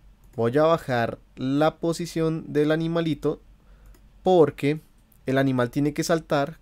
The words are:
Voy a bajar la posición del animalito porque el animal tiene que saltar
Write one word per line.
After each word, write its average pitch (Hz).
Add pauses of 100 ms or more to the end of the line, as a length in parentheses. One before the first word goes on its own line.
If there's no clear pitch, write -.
(340)
Voy 120
a 151
bajar 131 (160)
la 147
posición 160
del 147
animalito 165 (840)
porque 160 (440)
el 131
animal 127
tiene 143
que 160
saltar 160